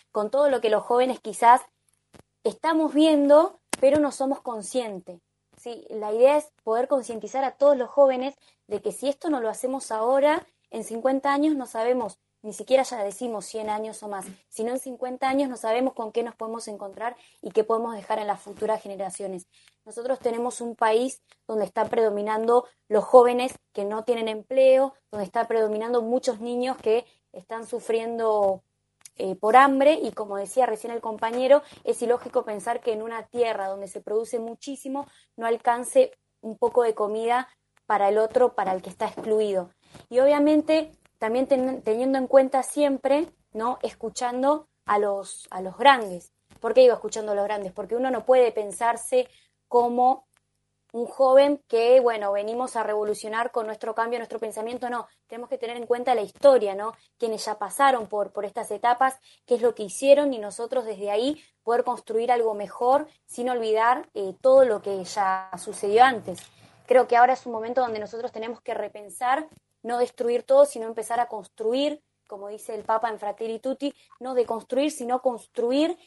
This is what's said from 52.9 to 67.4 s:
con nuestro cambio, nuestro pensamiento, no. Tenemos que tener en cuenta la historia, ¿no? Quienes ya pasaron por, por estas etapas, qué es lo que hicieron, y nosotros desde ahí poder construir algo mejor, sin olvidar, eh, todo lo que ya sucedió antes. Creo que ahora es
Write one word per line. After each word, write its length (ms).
con 160
nuestro 260
cambio, 240
nuestro 220
pensamiento, 500
no. 180
Tenemos 220
que 80
tener 200
en 80
cuenta 300
la 60
historia, 520
¿no? 200
Quienes 280
ya 140
pasaron 480
por, 240
por 140
estas 260
etapas, 480
qué 100
es 60
lo 140
que 80
hicieron, 500
y 60
nosotros 460
desde 260
ahí 320
poder 200
construir 480
algo 220
mejor, 540
sin 240
olvidar, 640
eh, 280
todo 240
lo 160
que 220
ya 540
sucedió 460
antes. 360
Creo 200
que 100
ahora 160
es 120